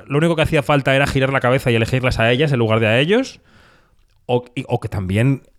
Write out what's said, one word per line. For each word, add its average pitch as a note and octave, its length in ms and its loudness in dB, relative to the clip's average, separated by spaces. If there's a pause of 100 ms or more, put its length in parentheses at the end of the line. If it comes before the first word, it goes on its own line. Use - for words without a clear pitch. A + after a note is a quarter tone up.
lo C#3 120 -2
único E3 180 2
que D#3 60 0
hacía D3 200 0
falta C#3+ 320 0
era C#3 120 2
girar C3 260 0
la C3+ 80 0
cabeza B2+ 300 0
y A#2 40 2
elegirlas B2 440 0
a A#2 120 2
ellas C#3 220 0
en B2 60 0
lugar A2 220 0
de A2 60 2
a A2 120 2
ellos? G#3 420 -2 (840)
O, B2 180 0 (100)
y, C3+ 140 -8
o A#2+ 120 -4
que A2 80 -8
también G#2+ 540 -2 (160)